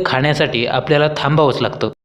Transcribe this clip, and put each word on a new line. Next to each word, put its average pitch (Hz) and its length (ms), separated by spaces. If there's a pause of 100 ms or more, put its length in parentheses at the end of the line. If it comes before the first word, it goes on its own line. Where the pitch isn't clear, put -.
खाण्यासाठी 139 600
आपल्याला 147 420 (100)
थांबावंच 143 440
लागतं. 110 280 (160)